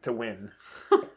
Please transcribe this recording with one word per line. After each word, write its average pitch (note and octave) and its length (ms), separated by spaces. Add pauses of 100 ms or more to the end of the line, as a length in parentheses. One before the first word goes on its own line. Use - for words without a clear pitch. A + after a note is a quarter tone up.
to B2 120
win. G#2 380 (380)
<laughs> - 20 (240)